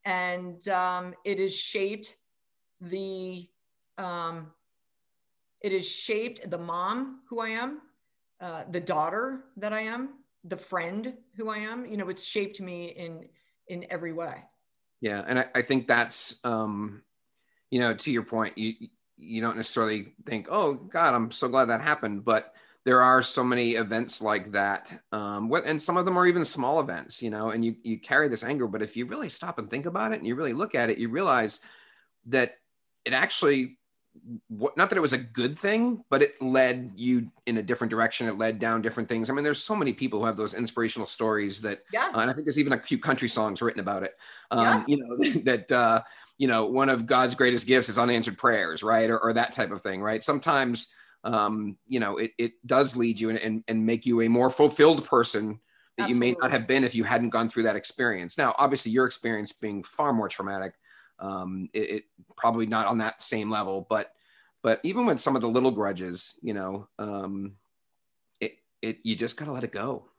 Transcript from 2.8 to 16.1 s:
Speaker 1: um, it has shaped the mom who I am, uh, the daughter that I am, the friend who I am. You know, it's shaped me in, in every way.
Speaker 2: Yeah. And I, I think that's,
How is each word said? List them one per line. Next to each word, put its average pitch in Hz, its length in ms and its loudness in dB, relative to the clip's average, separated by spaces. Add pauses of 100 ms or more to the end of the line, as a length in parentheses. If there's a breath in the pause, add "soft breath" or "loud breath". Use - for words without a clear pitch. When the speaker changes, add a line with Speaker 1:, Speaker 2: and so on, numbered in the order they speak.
Speaker 1:
um, 165 540 -8 (1080)
it 202 120 -4
has 180 140 -2
shaped 220 640 -6
the 175 80 -6
mom 185 720 -6
who 233 120 -8
I 220 100 -6
am, 254 320 -6 (580)
uh, 170 300 -12
the 175 100 -6
daughter 185 640 -2 (140)
that 208 160 -6
I 220 80 -4
am, 233 280 -6 (360)
the 175 120 -8
friend 190 560 -6 (220)
who 220 140 -8
I 214 80 -6
am. 226 280 -8
You 214 120 -8
know, 190 100 -6
it's 185 160 -10
shaped 202 380 -6
me 175 280 -10
in, 165 380 -14 (400)
in 175 220 -10
every 170 240 -6
way. 160 300 -10 (580)
Speaker 2:
Yeah. 104 260 -2
And 127 120 2
I, 127 60 2 (100)
I 123 60 4
think 127 260 0
that's, - 580 2